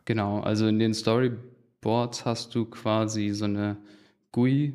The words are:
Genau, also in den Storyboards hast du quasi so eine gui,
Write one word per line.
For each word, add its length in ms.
Genau, 360
also 260
in 120
den 160
Storyboards 1300
hast 300
du 120
quasi 640
so 160
eine 300
gui, 420